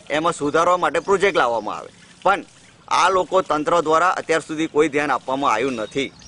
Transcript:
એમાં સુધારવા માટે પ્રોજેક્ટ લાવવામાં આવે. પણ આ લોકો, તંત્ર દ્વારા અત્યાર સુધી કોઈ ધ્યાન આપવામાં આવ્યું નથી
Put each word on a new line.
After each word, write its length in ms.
એમાં 240
સુધારવા 440
માટે 220
પ્રોજેક્ટ 380
લાવવામાં 400
આવે. 100
પણ 200
આ 220
લોકો, 320
તંત્ર 400
દ્વારા 280
અત્યાર 320
સુધી 260
કોઈ 200
ધ્યાન 240
આપવામાં 420
આવ્યું 200
નથી 380